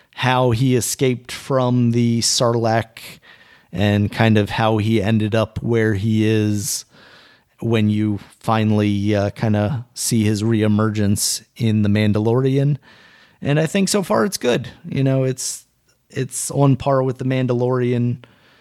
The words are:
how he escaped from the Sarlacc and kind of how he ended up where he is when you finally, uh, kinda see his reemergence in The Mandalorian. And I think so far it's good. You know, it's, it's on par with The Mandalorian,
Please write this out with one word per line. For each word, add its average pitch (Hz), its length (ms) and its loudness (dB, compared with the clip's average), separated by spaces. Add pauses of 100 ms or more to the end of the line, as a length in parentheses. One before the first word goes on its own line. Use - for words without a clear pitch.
(140)
how 127 380 2
he 127 240 2
escaped 123 560 -2
from 123 580 0
the 117 300 2
Sarlacc 113 800 0 (720)
and 104 380 0
kind 110 280 2
of 101 120 0
how 110 280 0
he 107 240 0
ended 107 320 0
up 110 280 -2
where 113 320 0
he 110 300 0
is 107 600 0 (760)
when 110 300 2
you 104 280 0 (220)
finally, 107 760 0
uh, 101 160 0
kinda 110 540 -2 (100)
see 113 300 0
his 104 180 0
reemergence 107 1000 0 (140)
in 107 260 0
The 104 60 2
Mandalorian. 117 880 2 (680)
And 147 160 0
I 160 80 0
think 196 220 0
so 208 140 0
far 214 220 0
it's 202 140 -4
good. 240 300 -2 (200)
You 139 140 -4
know, 135 220 2
it's, - 420 -6 (440)
it's - 400 -8
on 139 260 4
par 135 260 0
with 131 160 -4
The 131 60 -8
Mandalorian, 123 1000 -2 (380)